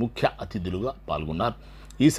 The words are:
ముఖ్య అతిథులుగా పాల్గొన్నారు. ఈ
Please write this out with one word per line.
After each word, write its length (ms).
ముఖ్య 280
అతిథులుగా 480
పాల్గొన్నారు. 480
ఈ 140